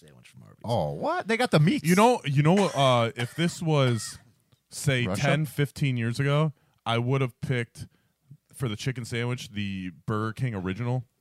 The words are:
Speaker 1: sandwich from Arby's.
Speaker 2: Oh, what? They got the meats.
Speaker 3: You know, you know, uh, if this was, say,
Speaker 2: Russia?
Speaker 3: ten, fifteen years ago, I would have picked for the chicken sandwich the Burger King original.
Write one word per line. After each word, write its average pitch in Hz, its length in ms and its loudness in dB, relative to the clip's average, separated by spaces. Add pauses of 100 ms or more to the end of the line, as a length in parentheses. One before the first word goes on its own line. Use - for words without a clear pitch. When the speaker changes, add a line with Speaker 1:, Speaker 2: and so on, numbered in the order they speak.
Speaker 1:
sandwich 62 280 -20
from - 140 -20
Arby's. 52 220 -20
Speaker 2:
Oh, 90 300 -2
what? 285 340 -4
They 226 80 0
got 247 160 0
the 165 80 6
meats. 170 260 2
Speaker 3:
You 175 80 2
know, 226 300 6
you 143 180 2
know, 165 140 4 (180)
uh, 123 400 4
if 120 220 -6
this 170 260 -2
was, 135 560 0 (520)
say, 127 360 0
Speaker 2:
Russia? 92 160 -2
Speaker 3:
ten, 143 240 2
fifteen 139 500 -2
years 117 220 -2
ago, 143 340 0 (320)
I 117 140 0
would 127 220 0
have 123 200 -4
picked - 460 -4 (680)
for 131 160 -6
the 104 80 -4
chicken 123 280 -6
sandwich 120 480 -6
the 95 400 -6 (140)
Burger 110 260 -2
King 123 240 -4
original. 117 480 -4 (160)